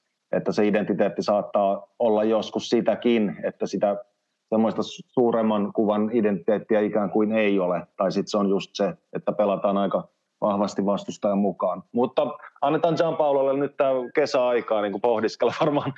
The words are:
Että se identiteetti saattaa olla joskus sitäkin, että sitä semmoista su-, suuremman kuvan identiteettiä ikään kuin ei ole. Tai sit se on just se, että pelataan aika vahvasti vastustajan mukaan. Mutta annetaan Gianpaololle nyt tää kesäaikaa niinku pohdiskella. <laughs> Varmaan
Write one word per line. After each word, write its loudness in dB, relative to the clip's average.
Että -2
se 2
identiteetti 0
saattaa 0
olla 2
joskus -2
sitäkin, 2
että -4
sitä -2
semmoista 0
su-, -10
suuremman 2
kuvan 0
identiteettiä 0
ikään 0
kuin 2
ei 2
ole. -2
Tai 2
sit -2
se -2
on 0
just 0
se, -2
että -4
pelataan 0
aika -2
vahvasti 0
vastustajan -2
mukaan. -2
Mutta 0
annetaan 0
Gianpaololle 2
nyt -4
tää 2
kesäaikaa 0
niinku -2
pohdiskella. -2
<laughs> 2
Varmaan 0